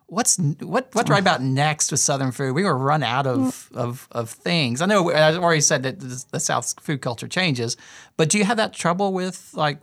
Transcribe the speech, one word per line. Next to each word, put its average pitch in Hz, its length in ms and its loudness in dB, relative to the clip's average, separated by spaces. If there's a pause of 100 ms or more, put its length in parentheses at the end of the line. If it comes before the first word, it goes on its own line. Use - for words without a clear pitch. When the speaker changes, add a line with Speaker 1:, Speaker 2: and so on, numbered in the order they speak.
Speaker 1:
what's - 320 0
n-, 156 220 0
what, - 340 -4
what 233 120 2
to 240 60 4
write 202 100 4
about 165 200 2
next 139 480 0
with 147 80 -2
Southern 135 320 0
food? 131 240 -4
We 170 80 0
were 185 160 2
run 139 240 2
out 123 240 0
of, 247 460 -2
Speaker 2:
Mm. - 40 -12
Speaker 1:
of, 120 360 -6
of 117 180 -4
things." 147 500 -2
I 170 60 0
know 196 260 2
I've 156 260 4
already 170 220 4
said 143 220 2
that 131 160 -4
the, 127 320 -12
the 147 80 -6
South's 123 420 -4
food 147 220 -4
culture 120 240 -6
changes, 127 500 -2 (400)
but 160 120 2
do 202 100 4
you 208 60 4
have 214 140 0
that - 160 -2
trouble 190 380 0
with, 185 420 -6
like, 147 280 0